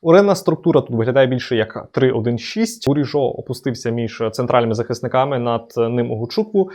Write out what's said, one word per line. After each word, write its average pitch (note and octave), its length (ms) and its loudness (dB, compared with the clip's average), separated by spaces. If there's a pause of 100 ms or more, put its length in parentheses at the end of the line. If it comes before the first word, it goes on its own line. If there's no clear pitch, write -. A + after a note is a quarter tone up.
У E3 80 4
Рена G3 240 6
структура D#3+ 460 0
тут B2 140 -6
виглядає B2+ 320 2
більше B2 280 -2
як A2 360 -4
три C3 200 2
один A#2 260 0
шість. - 500 -4
Буріжо C#3 340 0
опустився B2 680 -4
між A#2 420 -4
центральними A#2 420 0
захисниками, B2+ 680 -2
над A#2 380 -4
ним A#2 340 0
Угочукву. F#3+ 640 -2